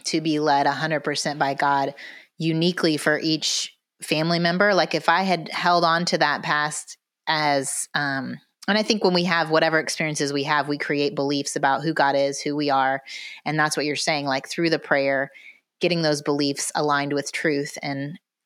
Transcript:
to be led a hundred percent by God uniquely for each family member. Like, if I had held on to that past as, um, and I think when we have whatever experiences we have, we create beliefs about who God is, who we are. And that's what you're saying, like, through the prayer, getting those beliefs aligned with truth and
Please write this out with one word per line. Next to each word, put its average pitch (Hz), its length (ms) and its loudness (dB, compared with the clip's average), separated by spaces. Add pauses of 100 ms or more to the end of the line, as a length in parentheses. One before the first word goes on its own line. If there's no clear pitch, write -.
to 165 140 0
be 156 200 0
led 143 280 4
a 143 40 2
hundred 151 340 -2
percent 147 340 -4
by 139 140 0
God 139 420 0 (420)
uniquely 165 600 2
for 151 200 2
each - 560 -2 (280)
family 165 380 0
member. 180 340 2
Like, 165 200 2
if 156 140 0
I 170 140 4
had 175 280 0
held 175 360 2
on 165 200 4
to 180 120 0
that 143 260 2
past 151 540 -2 (300)
as, 147 640 0
um, 135 460 -4 (280)
and 202 100 2
I 214 60 2
think 214 200 0
when 180 100 4
we 175 100 2
have 170 260 0
whatever 160 300 4
experiences 151 540 -2
we 143 100 0
have, 147 240 0
we 147 100 -2
create 143 380 -2
beliefs 139 400 -2
about 143 280 0
who 156 100 -2
God 139 220 2
is, 139 260 0
who 147 140 -4
we 147 140 -2
are. 135 320 2 (440)
And 151 120 -2
that's 151 200 2
what 151 80 -2
you're 147 100 -2
saying, 143 300 -2
like, 135 240 -4
through 170 200 0
the 151 100 0
prayer, 139 520 0 (480)
getting 170 220 0
those 151 200 2
beliefs 143 540 -2
aligned 143 380 0
with 143 180 -4
truth 147 500 -2
and 143 380 -6 (260)